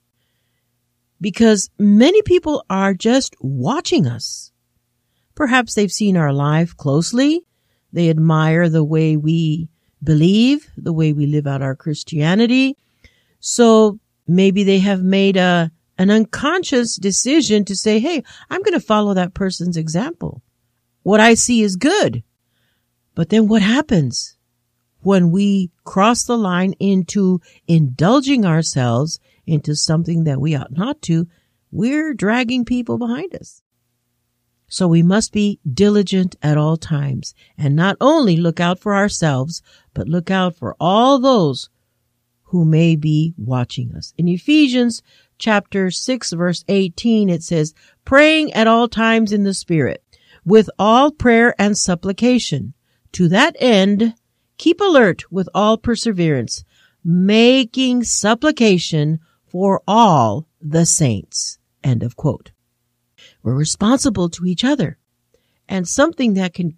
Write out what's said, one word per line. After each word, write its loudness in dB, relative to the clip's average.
because 2
many 4
people 0
are -2
just -2
watching -2
us. -10
Perhaps -2
they've 0
seen 0
our 0
life 0
closely. 0
They 2
admire 2
the 0
way 0
we -2
believe, 2
the -8
way 0
we -2
live -2
out -6
our -6
Christianity. -2
So 2
maybe 2
they 2
have 0
made 2
a, 0
an 2
unconscious -2
decision 0
to -6
say, 0
"Hey, -2
I'm -6
gonna 0
follow 0
that -4
person's -6
example. -6
What 2
I 6
see 0
is -2
good." 0
But -4
then 4
what 2
happens -2
when 2
we 0
cross 0
the -2
line -2
into 0
indulging 2
ourselves -2
into -2
something -2
that -2
we -2
ought -8
not -6
to? -2
We're -4
dragging -2
people -6
behind -8
us. -20
So -2
we 4
must 2
be -2
diligent 0
at 0
all 0
times -6
and 0
not 0
only 2
look -2
out -2
for -2
ourselves, -2
but -8
look -4
out -2
for -10
all 2
those 0
who 0
may 4
be -2
watching -6
us. -16
In -2
Ephesians 0
chapter -2
six, -6
verse -4
eighteen, 0
it -2
says, -2
"Praying 4
at 2
all 2
times 0
in 0
the -2
Spirit, -2
with 6
all 4
prayer 2
and 0
supplication. -2
To 2
that 2
end, 2
keep 0
alert 2
with -6
all 2
perseverance, -4
making 2
supplication 0
for -2
all 2
the 0
saints." -4
End -2
of -8
quote. -6
We're -4
responsible -2
to -8
each -4
other. -2
And -6
something 0
that -4
can -6